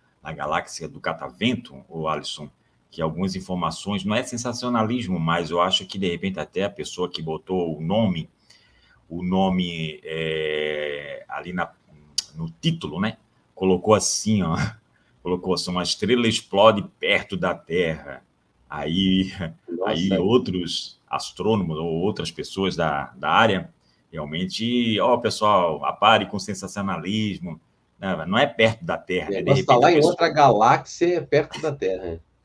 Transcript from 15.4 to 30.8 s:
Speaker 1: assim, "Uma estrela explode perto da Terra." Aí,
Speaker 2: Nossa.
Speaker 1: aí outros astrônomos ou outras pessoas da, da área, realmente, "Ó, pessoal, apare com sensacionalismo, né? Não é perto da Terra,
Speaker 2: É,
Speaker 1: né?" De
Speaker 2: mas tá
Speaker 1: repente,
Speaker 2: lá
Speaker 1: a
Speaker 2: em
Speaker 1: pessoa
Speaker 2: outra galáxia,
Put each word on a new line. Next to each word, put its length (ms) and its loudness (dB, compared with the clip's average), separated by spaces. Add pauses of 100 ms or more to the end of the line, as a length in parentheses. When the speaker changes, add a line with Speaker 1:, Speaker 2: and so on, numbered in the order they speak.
Speaker 1:
assim, 160 -4
"Uma 120 -2
estrela 460 2
explode 540 6 (160)
perto 380 0
da 180 0
Terra." 680 -4 (440)
Aí, 640 0 (380)
Speaker 2:
Nossa. 460 -2
Speaker 1:
aí 40 2
outros 880 0
astrônomos 720 -2
ou 80 -4
outras 440 -2
pessoas 460 -4
da, 300 -2 (100)
da 140 -4
área, 420 2 (380)
realmente, 880 -2
"Ó, 180 4
pessoal, 680 2
apare 420 4
com 120 -6
sensacionalismo, 1200 -6 (380)
né? 280 -4
Não 120 0
é 80 4
perto 380 2
da 140 -2
Terra, 320 -4
Speaker 2:
É, 20 -2
Speaker 1:
né?" 100 -2
De 100 2
Speaker 2:
mas 120 2
tá 120 6
Speaker 1:
repente, 0 -
Speaker 2:
lá 140 8
Speaker 1:
a 20 6
Speaker 2:
em 60 6
Speaker 1:
pessoa 20 6
Speaker 2:
outra 280 4
galáxia, 880 4